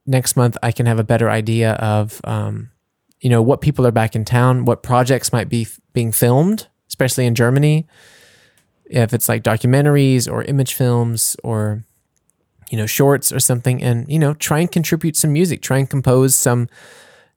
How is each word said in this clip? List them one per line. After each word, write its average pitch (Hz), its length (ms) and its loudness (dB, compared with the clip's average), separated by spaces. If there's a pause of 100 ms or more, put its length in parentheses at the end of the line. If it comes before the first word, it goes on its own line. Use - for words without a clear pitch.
next 131 300 -2
month 123 260 2
I 117 80 0
can 120 160 -2
have 113 120 2
a 113 60 0
better 113 260 2
idea 110 440 0
of, 107 500 -2
um, 107 460 -6 (500)
you 127 100 0
know, 120 120 4
what 123 200 2
people 135 240 2
are 120 60 4
back 113 220 0
in 113 100 -4
town, 123 420 2
what 120 160 0
projects 123 500 0
might 107 160 -2
be 117 140 -4
f-, - 180 -12 (140)
being 117 180 -2
filmed, 151 540 2 (220)
especially 127 380 -2
in 117 80 0
Germany. 143 520 2 (960)
If 120 300 -2
it's, 113 140 -2
like, 113 140 -2
documentaries 131 880 2
or 117 140 -6
image 135 300 -2
films 120 680 -2
or, 107 420 -4 (880)
you 117 60 -6
know, 107 100 -2
shorts 139 460 0
or - 80 -2
something, 123 420 -2
and, 120 280 -2
you 151 80 0
know, 151 160 2
try 151 240 -2
and 175 120 0
contribute 160 460 -2
some 156 160 0
music, 160 300 0
try 131 160 -2
and 135 100 -2
compose 131 460 2
some, 123 340 0 (680)